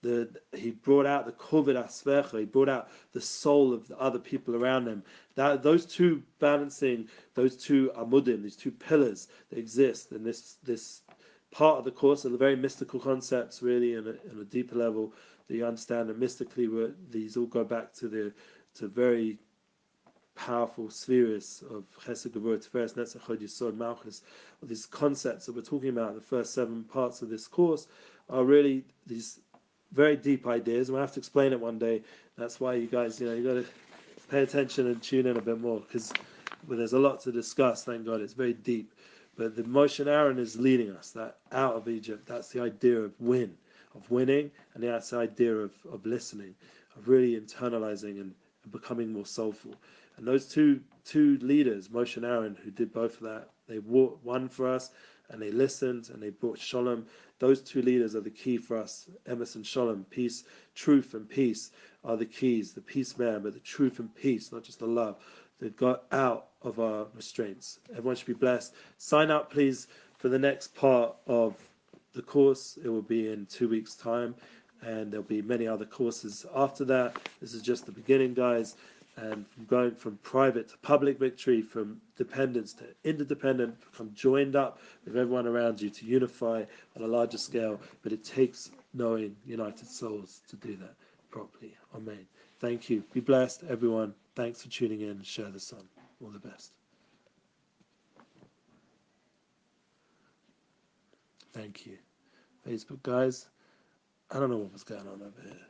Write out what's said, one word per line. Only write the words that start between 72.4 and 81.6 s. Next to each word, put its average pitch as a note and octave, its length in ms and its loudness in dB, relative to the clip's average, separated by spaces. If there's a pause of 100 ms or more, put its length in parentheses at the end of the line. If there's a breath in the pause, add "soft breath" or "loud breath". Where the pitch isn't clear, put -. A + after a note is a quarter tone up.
It B2+ 60 -4
will A2+ 140 -2
be A2 260 0
in G#2 180 -8
two A#2+ 220 -2
weeks' A2 260 -2
time, A#2 400 -4 (480 loud breath)
and A2 300 -8
there'll G#2+ 100 -6
be G#2+ 200 -4
many A2+ 260 -2
other G#2+ 160 -4
courses A2+ 600 -6 (120)
after C#3 300 0
that. B2+ 300 2 (240 loud breath)
This A#2 140 -14
is A2+ 80 -12
just A#2+ 240 -2
the G#2+ 60 -16
beginning, C3 420 2
guys. A#2+ 400 2 (420 loud breath)
And G#2+ 320 -10
from A#2 160 -20
going A#2+ 320 2
from G#2+ 220 -10
private C3 500 2
to - 100 -20
public C#3+ 400 2
victory, B2+ 420 2